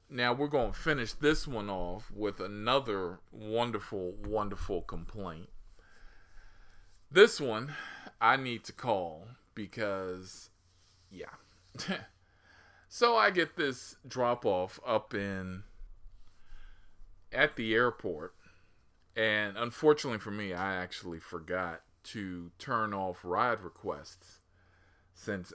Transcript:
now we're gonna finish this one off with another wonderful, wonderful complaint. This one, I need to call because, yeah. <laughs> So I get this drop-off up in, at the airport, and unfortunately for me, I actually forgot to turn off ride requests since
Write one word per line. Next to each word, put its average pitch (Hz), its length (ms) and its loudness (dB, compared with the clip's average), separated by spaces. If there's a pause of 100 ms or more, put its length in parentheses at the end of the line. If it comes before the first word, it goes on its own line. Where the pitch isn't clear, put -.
now 123 240 2
we're 143 160 0
gonna 151 240 2
finish 139 400 0
this 151 340 4
one 110 220 -4
off 92 420 -4
with 101 300 -2
another 104 800 0 (100)
wonderful, 110 800 -2
wonderful 101 720 -2
complaint. 87 680 -8 (1600)
This 196 320 10
one, 127 360 -2 (440)
I 117 160 8
need 127 280 -2
to - 80 -12
call 92 560 0 (260)
because, 95 960 -6 (580)
yeah. - 280 -16 (380)
<laughs> - 320 -6 (880)
So 240 220 6
I 208 140 8
get 170 260 2
this 139 400 -2 (100)
drop-off 117 800 2
up 113 300 0
in, 95 500 -4 (1700)
at 143 240 4
the 110 180 0
airport, 104 600 0 (840)
and 107 400 2
unfortunately 123 640 4
for 101 120 -10
me, 101 220 -4
I 95 240 -2
actually 90 420 -8
forgot 85 640 -6 (240)
to 90 540 -8
turn 110 340 -2
off 95 320 -4
ride 107 380 2
requests - 800 -10 (720)
since 98 400 -6